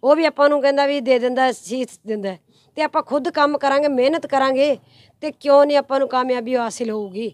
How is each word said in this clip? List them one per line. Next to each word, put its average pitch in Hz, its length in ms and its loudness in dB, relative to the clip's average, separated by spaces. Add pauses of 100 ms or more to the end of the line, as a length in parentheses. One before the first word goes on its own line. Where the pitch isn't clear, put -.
ਉਹ 269 120 4
ਵੀ 320 100 0
ਆਪਾਂ 294 240 2
ਨੂੰ 294 120 0
ਕਹਿੰਦਾ 277 240 2
ਵੀ 285 160 -2
ਦੇ 247 180 2
ਦਿੰਦਾ, 254 320 0
ਸੀਸ 247 560 -8
ਦਿੰਦਾ 208 220 -6
ਹੈ। 185 100 -12 (360)
ਤੇ 302 60 -4
ਆਪਾਂ 302 220 -2
ਖੁਦ 285 260 -4
ਕੰਮ 294 280 0
ਕਰਾਂਗੇ, 277 300 0
ਮਿਹਨਤ 285 400 0
ਕਰਾਂਗੇ 269 500 0 (440)
ਤੇ 302 100 -6
ਕਿਉਂ 285 340 4
ਨਹੀਂ 294 120 2
ਆਪਾਂ 269 220 0
ਨੂੰ 269 80 0
ਕਾਮਯਾਬੀ 254 480 -2
ਹਾਸਿਲ 233 360 -4
ਹੋਊਗੀ? 208 420 -8